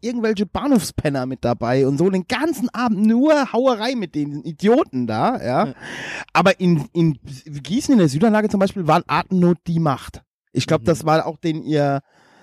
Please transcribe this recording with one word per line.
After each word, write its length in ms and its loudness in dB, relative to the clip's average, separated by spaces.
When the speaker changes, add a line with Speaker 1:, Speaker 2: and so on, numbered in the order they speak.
Speaker 1:
irgendwelche 440 -2
Bahnhofspenner 800 -2
mit 180 -8
dabei 420 0
und 120 0
so 120 2
den 180 -2
ganzen 420 -2
Abend 360 0
nur 460 4
Hauerei 440 0
mit 200 -6
den 280 -4
Idioten 640 0
da, 360 0
ja. 240 0
Speaker 2:
Ja. 60 -10
Speaker 1:
Aber 300 2
in, 320 2
in 260 2
Gießen 480 -4
in 60 6
der 100 4
Südanlage 400 2
zum 120 0
Beispiel 260 -2
waren 200 2
Atemnot 500 2
die 120 -2
Macht. 440 -4
Ich 120 -2
glaub, 160 0
Speaker 2:
Mhm. 40 -8
Speaker 1:
das 200 0
war 220 2
auch 100 -8
den 260 -4
ihr, 380 0